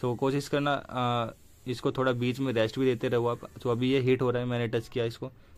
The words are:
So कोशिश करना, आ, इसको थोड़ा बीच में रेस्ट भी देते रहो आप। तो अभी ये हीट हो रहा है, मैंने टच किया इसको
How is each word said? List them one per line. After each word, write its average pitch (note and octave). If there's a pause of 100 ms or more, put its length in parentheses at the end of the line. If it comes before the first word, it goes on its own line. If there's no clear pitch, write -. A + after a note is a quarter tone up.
So B2
कोशिश C#3
करना, C#3+
आ, A#2+ (400)
इसको B2+
थोड़ा C3
बीच B2
में C3+
रेस्ट A2
भी C3+
देते B2+
रहो A#2+
आप। A#2+ (220)
तो B2+
अभी B2
ये C3+
हीट B2+
हो B2
रहा A#2+
है, B2
मैंने A#2+
टच A2+
किया A#2+
इसको A#2 (260)